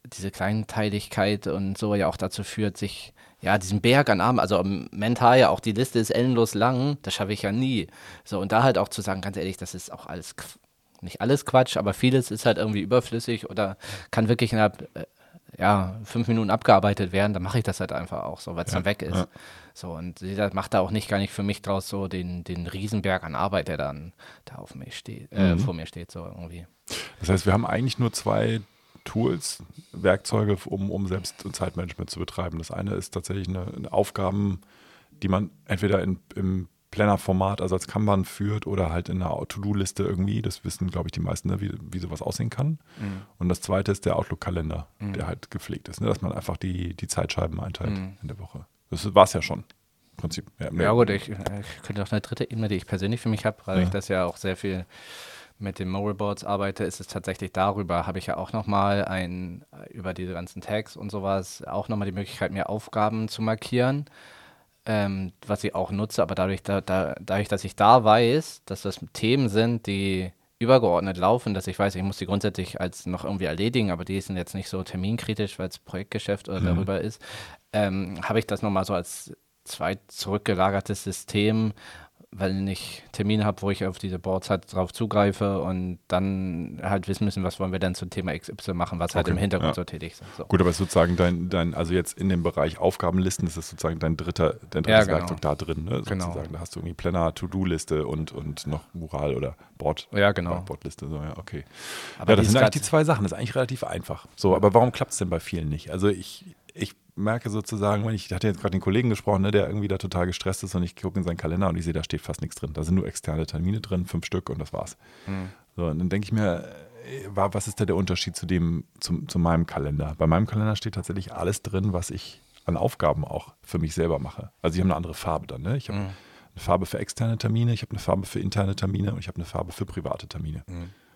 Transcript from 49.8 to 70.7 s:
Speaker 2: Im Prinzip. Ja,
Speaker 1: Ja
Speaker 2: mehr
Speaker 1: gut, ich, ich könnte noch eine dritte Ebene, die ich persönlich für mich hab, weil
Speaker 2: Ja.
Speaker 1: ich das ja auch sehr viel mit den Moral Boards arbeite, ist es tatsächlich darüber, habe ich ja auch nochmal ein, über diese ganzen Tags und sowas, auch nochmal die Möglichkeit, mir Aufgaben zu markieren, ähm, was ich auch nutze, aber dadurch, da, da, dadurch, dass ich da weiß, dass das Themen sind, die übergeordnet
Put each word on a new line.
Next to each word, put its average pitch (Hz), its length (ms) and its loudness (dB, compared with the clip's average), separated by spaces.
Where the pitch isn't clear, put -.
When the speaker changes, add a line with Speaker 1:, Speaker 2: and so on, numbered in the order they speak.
Speaker 2:
Im - 40 -20
Prinzip. - 300 -8
Ja, 78 80 -6
Speaker 1:
Ja - 60 -6
Speaker 2:
mehr 87 200 4
Speaker 1:
gut, 117 180 6
ich, 98 180 -2
ich 104 80 -6
könnte 104 180 -4
noch 95 120 -4
eine 104 100 2
dritte - 280 -4
Ebene, 110 180 -2
die 101 80 0
ich 90 100 -6
persönlich 101 340 -2
für - 80 -2
mich 110 160 0
hab, - 220 -2
weil 95 120 0
Speaker 2:
Ja. 92 60 4
Speaker 1:
ich 90 60 2
das 98 180 -2
ja 92 160 2
auch 87 120 -2
sehr 95 200 -4
viel 92 300 -4
mit 98 200 -8
den 92 100 -4
Moral 98 260 -2
Boards 101 300 -4
arbeite, 98 400 -2
ist 87 160 -6
es - 80 -14
tatsächlich 92 440 -6
darüber, 92 540 0
habe 92 120 -4
ich - 80 -6
ja - 100 -4
auch 92 160 -6
nochmal 101 540 2
ein, 90 580 -6
über 92 240 -8
diese 90 200 -6
ganzen 90 260 -10
Tags - 360 -6
und 104 140 -8
sowas, 98 560 -2
auch 98 220 -4
nochmal 104 180 -2
die 98 60 -2
Möglichkeit, 92 400 -4
mir 98 160 -4
Aufgaben 107 600 -2
zu - 140 -10
markieren, 123 640 0
ähm, 98 480 0
was - 180 -2
ich - 100 -2
auch 90 160 -2
nutze, 104 320 0
aber 87 120 0
dadurch, 92 280 0
da, 98 180 0
da, 92 400 0
dadurch, 98 280 -2
dass 101 160 -2
ich 98 100 -8
da 110 300 8
weiß, 117 600 4
dass - 160 -8
das 98 180 -6
Themen 123 340 4
sind, 113 380 2
die 98 440 0
übergeordnet 98 580 6